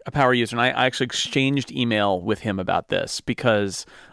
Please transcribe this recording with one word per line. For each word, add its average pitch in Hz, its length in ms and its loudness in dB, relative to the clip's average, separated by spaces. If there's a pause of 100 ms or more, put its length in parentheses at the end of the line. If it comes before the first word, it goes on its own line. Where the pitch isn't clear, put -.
a - 60 -12
power 131 220 4
user, 120 220 0
and 117 60 2
I, 127 80 4
I 127 160 2
actually 127 200 0
exchanged 135 640 -2
email 104 500 0
with 101 200 -2
him 98 180 -2
about 87 300 -2
this - 320 -4
because, 107 680 -2 (260)